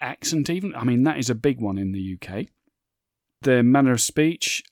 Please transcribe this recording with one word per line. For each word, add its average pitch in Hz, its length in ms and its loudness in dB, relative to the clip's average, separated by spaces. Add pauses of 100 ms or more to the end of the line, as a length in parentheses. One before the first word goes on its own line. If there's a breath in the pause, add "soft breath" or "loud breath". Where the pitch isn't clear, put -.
accent 147 500 -4
even. 185 240 -6
I 120 80 -10
mean, 123 220 2
that 151 140 0
is 123 120 -4
a 117 60 -2
big 123 240 -2
one 98 180 -4
in 98 140 -4
the 98 80 -6
U 95 180 -8
K. 98 300 -10 (920)
Their 127 200 4
manner 131 300 6
of 120 80 0
speech. - 720 -2